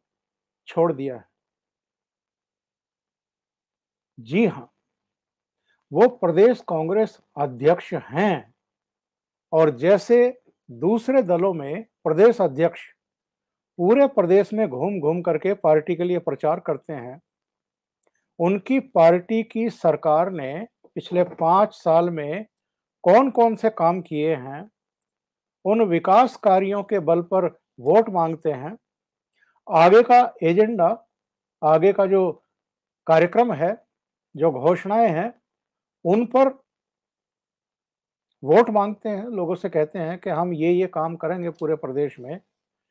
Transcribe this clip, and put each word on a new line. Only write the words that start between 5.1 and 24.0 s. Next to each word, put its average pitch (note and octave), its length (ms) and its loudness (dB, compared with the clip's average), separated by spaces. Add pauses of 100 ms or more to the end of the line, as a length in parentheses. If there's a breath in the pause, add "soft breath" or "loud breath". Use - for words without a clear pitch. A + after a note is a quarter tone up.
वो G3+ 160 4
प्रदेश G3+ 600 2
कांग्रेस F3 520 -4 (180)
अध्यक्ष C#3+ 560 -2
हैं D3 600 -4 (1000)
और D#3+ 180 4
जैसे G#3 720 2 (280)
दूसरे A3 520 -2
दलों F3+ 320 -2
में D#3 280 -10 (220)
प्रदेश G3+ 360 4
अध्यक्ष E3 400 -2 (960)
पूरे A#3 300 2
प्रदेश G3 460 0
में G#3+ 160 -2
घूम D#3+ 320 -6
घूम D#3+ 220 -4
करके F3 320 -2
पार्टी D#3 420 0
के F3 80 -4
लिए F3+ 140 -2
प्रचार D#3 420 -4
करते D#3 320 -10
हैं, B2+ 300 -14 (1160)
उनकी G3 420 -2
पार्टी F3+ 600 2
की A3+ 280 -6
सरकार D#3+ 600 -2
ने D#3+ 380 -10 (260)
पिछले F3+ 300 -2
पांच F3+ 500 0
साल E3+ 360 0
में D#3+ 360 -8 (560)
कौन-कौन A#3 540 4
से A3 140 -2
काम F3+ 320 -2